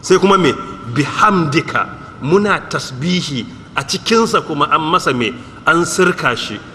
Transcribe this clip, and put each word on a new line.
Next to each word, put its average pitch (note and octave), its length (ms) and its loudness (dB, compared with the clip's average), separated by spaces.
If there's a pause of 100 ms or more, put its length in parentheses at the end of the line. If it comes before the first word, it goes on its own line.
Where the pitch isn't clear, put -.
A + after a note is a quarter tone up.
sai F#3 160 4
kuma F#3+ 200 6
me? D3 160 4 (400)
"Bihamdika." D3+ 920 2 (340)
Muna F#3 380 2 (100)
tasbihi C#3+ 760 -4 (300)
a C#3 80 -2
cikinsa G#3+ 640 2
kuma D3 260 0
an D#3 100 2
masa D#3+ 340 0
me? A2+ 160 0 (340)
An E3 200 4
sirka D3+ 500 0
shi. G#2 240 -8 (160)